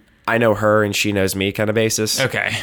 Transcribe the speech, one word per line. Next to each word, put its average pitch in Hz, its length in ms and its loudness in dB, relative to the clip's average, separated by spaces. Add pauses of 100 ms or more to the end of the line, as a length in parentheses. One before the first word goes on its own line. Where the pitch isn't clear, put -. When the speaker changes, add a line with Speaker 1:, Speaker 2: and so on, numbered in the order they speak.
(260)
Speaker 1:
I 117 120 2
know 113 160 4
her 107 280 2
and 101 140 -2
she 104 160 -2
knows 95 240 0
me 98 160 0
kinda 107 220 -2
basis. 110 460 0
Speaker 2:
Okay. 107 420 -2